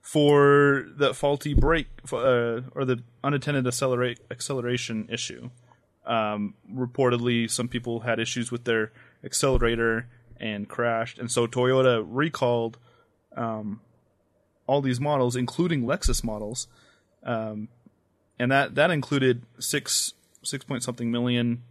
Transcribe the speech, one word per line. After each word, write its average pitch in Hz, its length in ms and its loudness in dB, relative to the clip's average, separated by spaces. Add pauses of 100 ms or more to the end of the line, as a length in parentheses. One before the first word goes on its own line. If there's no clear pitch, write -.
for 143 840 6 (100)
the 143 180 2
faulty 143 400 -2
brake, 143 340 4 (160)
f-, - 80 -10
uh, 120 480 2 (140)
or 139 100 -2
the 123 180 -2 (220)
unattended 143 420 0
accelerate, 123 540 -2 (100)
acceleration 120 800 -4
issue. - 380 -8 (580)
Um, 107 460 -2 (180)
reportedly, 123 800 0
some 120 180 -4
people 117 320 -6
had 113 200 -2
issues 113 320 -4
with 120 120 -8
their 110 280 0 (320)
accelerator 117 840 0 (320)
and 104 300 -6
crashed, 117 500 -2
and 120 120 -8
so 120 160 0
Toyota 123 600 4
recalled, 120 720 -2 (580)
um, 110 460 -6 (840)
all 143 160 2
these 127 180 0
models, 135 340 2
including 135 500 0
Lexus 127 380 0
models, 107 460 -8 (540)
um, 110 460 -6 (720)
and 123 140 2
that, 135 220 2
that 147 160 4
included 131 520 2 (160)
six, - 540 -2 (300)
six - 240 -8
point 123 160 -6
something 120 280 -4
million 120 600 0